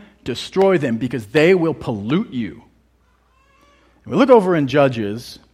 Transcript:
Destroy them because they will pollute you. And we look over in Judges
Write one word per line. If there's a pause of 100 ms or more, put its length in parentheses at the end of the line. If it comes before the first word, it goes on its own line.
(240)
Destroy
them
because
they
will
pollute
you. (1400)
And
we
look
over
in
Judges (140)